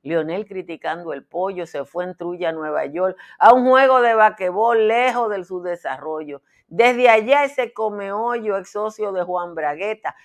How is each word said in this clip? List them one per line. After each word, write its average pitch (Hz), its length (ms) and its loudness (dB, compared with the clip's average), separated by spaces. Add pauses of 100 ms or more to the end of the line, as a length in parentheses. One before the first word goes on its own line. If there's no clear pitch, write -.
Leonel 165 440 -4
criticando 170 640 -10
el 139 140 -10
pollo, 180 400 -6
se 143 180 -8
fue 175 220 -8
en 180 100 -10
trulla 175 340 -6
a 165 40 -6
Nueva 151 320 -4
York, 185 320 -4 (220)
a 220 140 8
un 254 140 4
juego 262 340 6
de 233 120 4
basquetbol 214 760 2
lejos 240 420 0
de 196 140 -6
su 180 180 -8
desarrollo. 156 800 -8 (280)
Desde 240 400 4
allá 233 340 4
ese 262 300 -4
comeollo, 214 840 -4
ex 185 140 -10
socio 214 400 -6
de 185 120 -2
Juan 175 300 -6
Bragueta, 165 720 -6